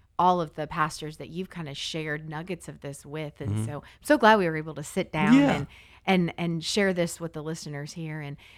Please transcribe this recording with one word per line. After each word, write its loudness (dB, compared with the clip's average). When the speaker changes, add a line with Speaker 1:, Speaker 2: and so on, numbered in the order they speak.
Speaker 1:
all 4
of -6
the -6
pastors -4
that -14
you've -8
kinda -10
shared -6
nuggets -8
of -14
this -12
with. -10
And -4
Speaker 2:
Mm-hmm. 0
Speaker 1:
so -6
I'm -12
so 6
glad 8
we 4
were 0
able -6
to -8
sit -2
down 4
Speaker 2:
Yeah. 8
Speaker 1:
and -2
and, 2
and -2
share 2
this -2
with -10
the -10
listeners -8
here, -8
and -10